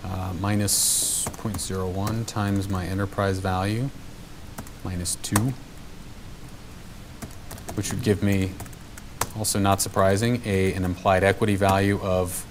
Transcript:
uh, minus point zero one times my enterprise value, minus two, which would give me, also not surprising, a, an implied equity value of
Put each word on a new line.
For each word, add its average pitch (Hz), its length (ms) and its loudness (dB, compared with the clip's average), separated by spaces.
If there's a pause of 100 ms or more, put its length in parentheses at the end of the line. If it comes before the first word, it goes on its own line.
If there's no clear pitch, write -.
uh, 92 380 -4
minus - 920 2
point 104 280 -4
zero 92 260 -2
one 104 380 -2
times 101 420 0
my 92 180 0
enterprise 98 520 0
value, 98 520 0 (960)
minus 87 340 -4
two, 110 360 0 (2250)
which 101 160 -2
would 98 100 -4
give 101 220 2
me, 98 280 2 (840)
also 107 220 0
not 98 220 6
surprising, 101 640 4
a, 95 280 4
an 92 100 0
implied 92 400 4
equity 98 320 4
value 98 460 4
of 92 500 0